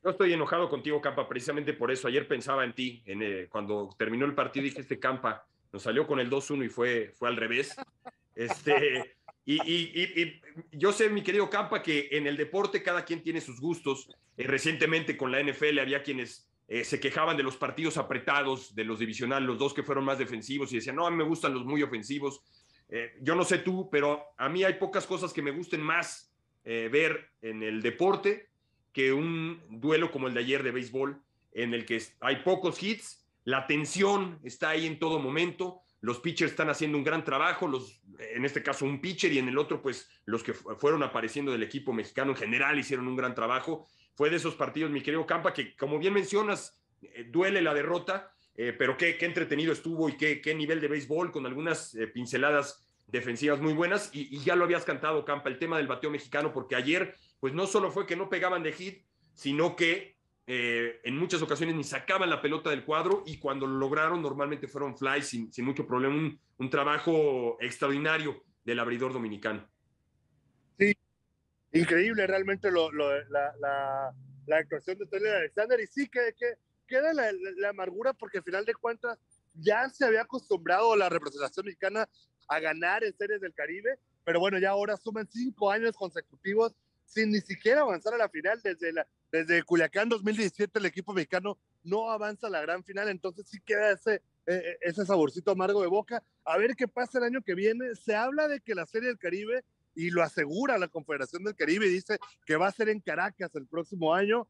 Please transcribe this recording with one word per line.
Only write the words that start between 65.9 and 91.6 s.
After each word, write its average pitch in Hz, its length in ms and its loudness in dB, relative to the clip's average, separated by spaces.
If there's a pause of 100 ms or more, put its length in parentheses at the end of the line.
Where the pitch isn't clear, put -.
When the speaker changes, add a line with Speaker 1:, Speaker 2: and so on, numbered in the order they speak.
Speaker 1:
Un, 151 220 -2 (200)
un 131 120 -4
trabajo 143 920 2
extraordinario 143 800 -2 (220)
del 120 140 0
abridor 120 340 -2
dominicano. 107 520 -4 (1120)
Speaker 2:
Sí, 202 160 6 (800)
increíble 180 560 4
realmente 190 440 2
lo, 165 200 4
lo, 147 180 0 (200)
la, 143 320 0
la, 135 520 0 (340)
la 151 100 4
actuación 160 400 -2
de 202 80 -8
Tyler 208 280 0
Alexander, 208 460 2
y 208 80 -4
sí 277 220 -4
que, 240 280 0
que 240 180 -2 (320)
queda 285 260 2
la, 240 180 2
la, 190 240 -6
la 202 140 0
amargura, 196 420 -2
porque 202 280 -6
al 170 40 -10
final 190 220 -2
de 226 80 0
cuentas 233 440 -4 (360)
ya 208 360 2
se - 140 -2
había 226 200 6
acostumbrado 208 760 2
la 190 100 6
representación 147 600 -2
mexicana 196 420 -2 (400)
a 151 120 2
ganar 170 420 0
en 208 140 -2
Series 202 240 -2
del 180 120 -8
Caribe, 196 460 -4 (240)
pero 170 160 2
bueno, 196 180 4
ya 190 120 4
ahora 202 260 2
suman 220 340 -6
cinco 226 400 0
años 220 280 2
consecutivos 196 760 0 (300)
sin 214 280 0
ni 208 100 2
siquiera 226 400 4
avanzar 208 320 2
a 240 40 0
la 214 120 4
final. 190 340 -2
Desde 170 300 -2
la, 160 120 0 (240)
desde 165 340 2
Culiacán 175 440 4
dos 226 160 2
mil 214 140 2
diecisiete 208 420 0
el 196 60 -2
equipo 185 280 -4
mexicano 185 440 0 (260)